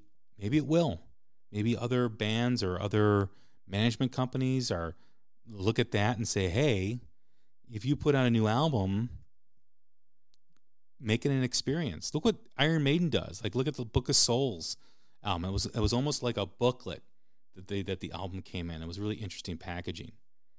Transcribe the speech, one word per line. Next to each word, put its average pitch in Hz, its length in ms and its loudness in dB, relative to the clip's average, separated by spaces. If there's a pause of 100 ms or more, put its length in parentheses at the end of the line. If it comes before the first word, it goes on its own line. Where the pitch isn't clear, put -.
(380)
maybe 104 200 0
it 147 80 2
will. 151 360 2 (500)
Maybe 107 260 2
other 123 320 2
bands 113 540 0
or 90 180 0
other 104 480 4 (380)
management 113 440 2
companies 131 600 0
are 85 240 -2 (520)
look 107 320 2
at 117 120 0
that 107 260 2
and 101 100 -2
say, 95 220 2
"Hey, 110 500 2 (720)
if 107 140 -6
you 139 100 2
put 143 200 4
out 131 100 6
a 120 60 6
new 110 160 6
album, 113 640 2 (1900)
make 113 260 2
it 143 40 2
an 135 140 2
experience." 131 680 -2
Look 156 120 0
what 226 100 6 (220)
Iron 156 260 4
Maiden 160 260 4
does. 101 340 -2
Like, 104 120 -2
look 131 120 2
at 151 80 -2
the 123 100 -4
Book 123 240 0
of 143 60 4
Souls 135 640 2 (460)
album. 90 220 0
It 95 60 -2
was, 98 160 0
it - 120 -4
was 107 140 4
almost 139 300 0
like 120 140 0
a 101 80 0
booklet 123 580 0 (520)
that 92 120 -14
they, 101 160 -2
that 95 160 -4
the - 120 -8
album 92 300 -6
came 87 280 -6
in. 80 120 -8
It 80 60 -8
was 87 120 -8
really 104 160 -2
interesting 92 420 -8
packaging. 87 540 -8 (480)